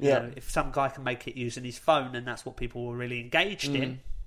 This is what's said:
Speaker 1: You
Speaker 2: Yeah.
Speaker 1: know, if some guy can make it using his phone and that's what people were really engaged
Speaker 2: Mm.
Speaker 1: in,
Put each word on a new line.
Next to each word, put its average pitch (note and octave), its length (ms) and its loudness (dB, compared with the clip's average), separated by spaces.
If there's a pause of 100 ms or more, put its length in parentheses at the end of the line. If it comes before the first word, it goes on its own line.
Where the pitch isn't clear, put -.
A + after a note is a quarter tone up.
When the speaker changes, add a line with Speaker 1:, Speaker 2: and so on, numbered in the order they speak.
Speaker 1:
You C#3+ 80 4
Speaker 2:
Yeah. C3 100 8
Speaker 1:
know, A#2+ 160 -2
if - 160 -8
some C#3+ 220 2
guy C3+ 160 4
can C3 160 -8
make B2+ 240 -2
it - 80 -6
using B2 260 -4
his B2 160 -8
phone C3 380 4
and B2 100 -6
that's B2 180 -6
what B2+ 120 -10
people A#2+ 300 -4
were A#2+ 100 -6
really B2 240 -4
engaged D#3+ 500 0
Speaker 2:
Mm. C#3+ 120 2
Speaker 1:
in, C3 180 -4 (260)